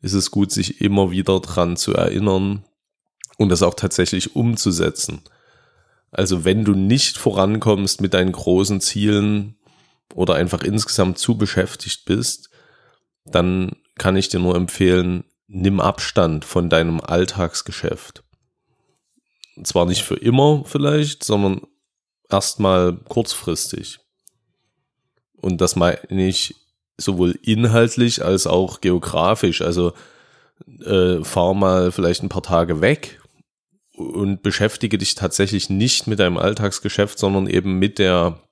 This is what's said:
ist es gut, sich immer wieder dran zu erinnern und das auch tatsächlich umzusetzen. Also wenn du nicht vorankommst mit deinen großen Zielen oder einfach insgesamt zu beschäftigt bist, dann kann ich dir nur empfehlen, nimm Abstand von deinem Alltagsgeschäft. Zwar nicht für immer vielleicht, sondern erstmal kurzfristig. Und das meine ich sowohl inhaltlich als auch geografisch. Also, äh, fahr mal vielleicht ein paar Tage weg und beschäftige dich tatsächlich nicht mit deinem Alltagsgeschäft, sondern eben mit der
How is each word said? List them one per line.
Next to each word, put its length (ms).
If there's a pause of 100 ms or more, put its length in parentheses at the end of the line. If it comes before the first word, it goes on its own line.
ist 140
es 160
gut, 200
sich 300
immer 300
wieder 300
dran 360
zu 180
erinnern 680 (760)
und 100
das 140
auch 120
tatsächlich 600
umzusetzen. 880 (880)
Also 340
wenn 200
du 100
nicht 420
vorankommst 840
mit 140
deinen 180
großen 480
Zielen 760 (580)
oder 200
einfach 280
insgesamt 560
zu 200
beschäftigt 680
bist, 460 (760)
dann 520 (200)
kann 200
ich 120
dir 120
nur 160
empfehlen, 680 (220)
nimm 340
Abstand 640
von 240
deinem 320
Alltagsgeschäft. 1200 (1400)
Zwar 240
nicht 160
für 140
immer 480
vielleicht, 600
sondern 360 (680)
erstmal 680 (120)
kurzfristig. 920 (1400)
Und 180
das 160
meine 220 (100)
ich 460 (420)
sowohl 460
inhaltlich 840
als 220
auch 340
geografisch. 800
Also, 320 (920)
äh, 400
fahr 280
mal 380
vielleicht 320
ein 60
paar 160
Tage 360
weg 400 (760)
und 460
beschäftige 560
dich 180
tatsächlich 520
nicht 380
mit 140
deinem 180
Alltagsgeschäft, 800
sondern 300
eben 300
mit 200
der 400 (140)